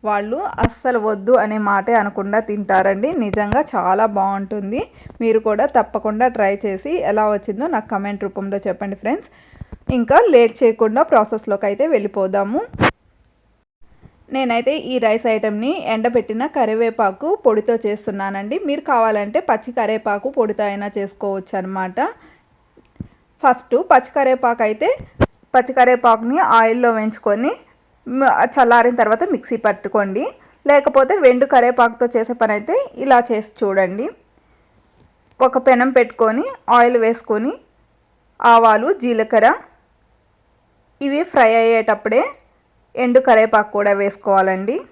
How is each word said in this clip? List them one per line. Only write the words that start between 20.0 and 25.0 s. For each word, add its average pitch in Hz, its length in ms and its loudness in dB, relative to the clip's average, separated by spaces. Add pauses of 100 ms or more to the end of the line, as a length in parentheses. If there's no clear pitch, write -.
పొడితో 214 320 -2
అయినా 202 260 -8
చేసుకోవచ్చు 196 640 -8
అనమాట. 185 380 -8 (1500)
ఫస్ట్ 247 320 0 (160)
పచ్చి 254 240 4
కరివేపాకు 254 520 0
అయితే 220 200 -2 (680)